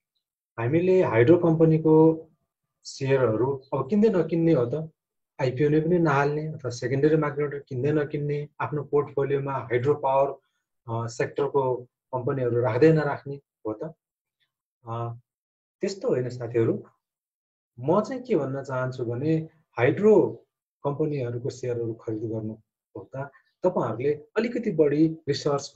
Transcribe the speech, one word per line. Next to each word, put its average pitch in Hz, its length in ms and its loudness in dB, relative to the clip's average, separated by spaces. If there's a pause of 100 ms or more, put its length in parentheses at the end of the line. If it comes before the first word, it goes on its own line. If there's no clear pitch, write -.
(580)
हामीले 175 440 2
हाइड्रो 120 360 6
कम्पनीको 160 880 4 (560)
सेयरहरू 135 800 0 (100)
अब - 180 -4
किन्दै 208 180 4
नकिन्ने 165 440 2
हो 123 140 2
त? 151 260 -6 (480)
आइपिओ 135 280 0
नै 156 120 2
पनि 170 180 2
नहाल्ने 147 480 0
अथवा 127 240 -8
सेकेन्डरी 139 460 0
मार्केटबाट 143 520 -4
किन्दै 135 240 -2
नकिन्ने, 147 560 -4 (120)
आफ्नो 135 220 -6
पोर्टफोलियोमा 139 680 -2
हाइड्रो 127 420 0
पावर, 139 440 0 (500)
अ, 117 180 -6
सेक्टरको 127 680 -2 (400)
कम्पनीहरू 123 460 -2
राख्दै 123 320 4
नराख्ने 143 440 -2 (300)
हो - 60 -4
त? 156 220 -12 (920)
अ, 117 300 -8 (640)
त्यस्तो 202 280 -6
होइन 127 200 0
साथीहरू। 120 560 -2 (960)
म 156 200 2
चाहिँ 247 220 -6
के 226 140 0
भन्न 135 260 -4
चाहन्छु 127 420 -6
भने 151 440 -2 (300)
हाइड्रो 156 640 4 (400)
कम्पनीहरूको 135 640 -4
सेयरहरू 117 440 -6
खरिद 110 280 -8
गर्नु 110 320 -6 (400)
पर्दा 131 360 -12 (340)
तपाईँहरूले 143 500 -2 (220)
अलिकति 226 340 -2
बढी 151 360 2 (220)
रिसर्च 139 460 -4